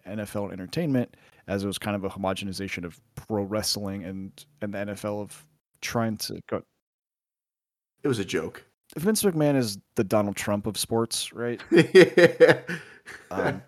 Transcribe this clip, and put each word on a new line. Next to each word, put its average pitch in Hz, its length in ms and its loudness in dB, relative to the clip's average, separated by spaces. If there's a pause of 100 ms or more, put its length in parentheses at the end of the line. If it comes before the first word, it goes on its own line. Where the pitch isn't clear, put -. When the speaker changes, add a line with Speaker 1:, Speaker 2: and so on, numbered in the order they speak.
Speaker 1:
N 107 140 -10
F 104 160 -8
L 101 80 -4
and 92 100 -8
entertainment, 123 640 -2 (300)
as 98 160 -4
it 101 40 -2
was 95 100 -6
kind 104 180 -6
of 98 80 -6
a 95 60 -4
homogenization 95 760 -6
of 82 160 -14 (140)
pro 104 280 -4
wrestling 101 600 -4
and, 95 420 -12 (160)
and 104 120 -6
the 98 60 -6
N 101 100 -6
F 101 140 -10
L 104 160 -4
of - 260 -14 (360)
trying 113 360 -2
to - 320 -10
go. - 140 -4 (1400)
Speaker 2:
It 151 40 0
was 117 120 0
a 95 60 -4
joke. 85 400 -6 (300)
Speaker 1:
Vince 208 280 0
McMahon 151 320 2
is 110 220 -2 (180)
the 120 80 2
Donald 101 320 0
Trump 104 320 -4
of 101 100 -6
sports, - 560 -4
right? 120 340 -8
Speaker 2:
<laughs> - 40 -8
Yeah. 170 920 8 (680)
Speaker 1:
Um, 95 360 -4